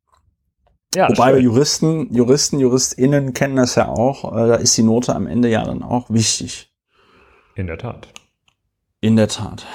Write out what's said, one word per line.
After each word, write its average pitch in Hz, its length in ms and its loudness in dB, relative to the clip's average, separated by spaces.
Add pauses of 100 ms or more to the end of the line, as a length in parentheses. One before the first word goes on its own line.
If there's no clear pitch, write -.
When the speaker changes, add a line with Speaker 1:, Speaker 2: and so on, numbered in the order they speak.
(960)
Speaker 1:
Ja, 175 140 2
Speaker 2:
wobei 117 220 4
Speaker 1:
schön. 135 60 6
Speaker 2:
wir 131 60 4
Juristen, 139 720 0
Juristen, 131 460 2
JuristInnen 131 760 0
kennen 139 220 -2
das 127 180 0
ja - 140 0
auch, 117 440 -2
äh, 113 140 0
da 117 80 4
ist - 240 0
die 117 60 4
Note 113 320 0
am 98 100 -6
Ende 120 220 0
ja 110 160 0
dann - 180 -6
auch - 280 -6
wichtig. - 600 -4 (840)
Speaker 1:
In 95 100 -6
der 82 120 -8
Tat. - 280 -14 (960)
Speaker 2:
In 110 140 4
der 107 120 4
Tat. - 360 -10 (100)